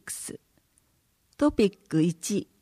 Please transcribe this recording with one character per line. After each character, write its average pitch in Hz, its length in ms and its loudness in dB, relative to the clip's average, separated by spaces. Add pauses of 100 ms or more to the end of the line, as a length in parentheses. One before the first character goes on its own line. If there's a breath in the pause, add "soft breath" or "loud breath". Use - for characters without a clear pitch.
ク - 80 -16
ス。 - 280 -14 (960)
ト 294 140 2
ピ 220 140 4
ッ 196 120 -2 (100)
ク 160 140 2
一 175 480 -2 (120)